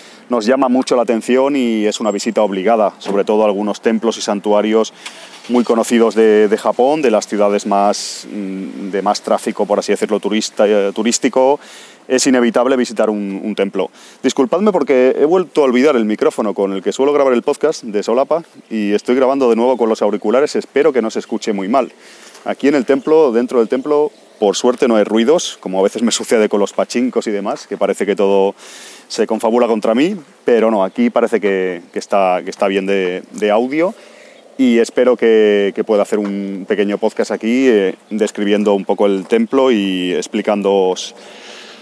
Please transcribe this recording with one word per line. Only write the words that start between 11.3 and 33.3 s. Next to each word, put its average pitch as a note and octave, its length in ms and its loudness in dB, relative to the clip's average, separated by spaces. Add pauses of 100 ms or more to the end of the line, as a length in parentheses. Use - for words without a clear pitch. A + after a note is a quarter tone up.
Es B2+ 200 0
inevitable B2+ 480 2
visitar A2+ 340 -2
un, G2+ 340 -4
un G#2 120 -6
templo. G2 340 -2 (340)
Disculpadme E3+ 480 0
porque C3 460 2
he C#3 80 2
vuelto E3 360 0
a C#3 40 2
olvidar B2+ 300 4
el A2+ 100 0
micrófono G#2+ 480 -2
con G2 200 -2
el F#2+ 80 -6
que G2+ 100 -4
suelo C#3 220 0
grabar C#3 200 2
el A#2+ 100 0
podcast D3 400 -2
de G#2 200 -4
solapa C#3 400 0 (260)
y G#3 240 -2
estoy - 220 0
grabando C3 340 2
de A2+ 60 4
nuevo B2 220 2
con A#2 100 0
los A2 140 -2
auriculares. A2 540 0
Espero D3 360 0
que B2+ 100 0
no A2 100 -4
se A2+ 80 -6
escuche A2 340 -4
muy G2 160 -4
mal. B2 240 -2 (500)
Aquí G#2 240 -4
en D3+ 80 4
el B2+ 100 0
templo, C#3+ 460 2
dentro A#2+ 280 0
del A2+ 100 2
templo, D3 420 0 (280)
por G2+ 160 2
suerte B2 320 0
no A#2 80 2
hay G#2 80 4
ruidos, A2+ 580 0
como F#2+ 180 -6
a F#2+ 40 2
veces G#2 180 -2
me A2+ 100 0
sucede A2 380 0
con G#2+ 100 0
los G2 140 -2
pachincos A#2 540 -4
y A2 40 -2
demás, G2+ 360 -6
que G2 100 -8
parece G2 300 -2
que G2 80 0
todo G2 400 2 (520)
se A2+ 200 -2
confabula A2+ 400 0
contra A2+ 260 0
mí, E3+ 240 0 (260)
pero A2+ 280 4
no, G2+ 120 2
aquí A#2 280 0
parece - 280 0
que, F#2 440 -2 (100)
que G#2 60 -8
está, F#2 440 0
que F#2 60 -10
está G2+ 180 -2
bien G2 200 -2
de, F#2 340 -2 (120)